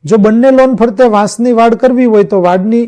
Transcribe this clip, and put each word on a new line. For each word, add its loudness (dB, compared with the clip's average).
જો 0
બંને 2
લોન 2
ફરતે 0
વાંસની -2
વાડ 2
કરવી 0
હોય 0
તો 0
વાડની -2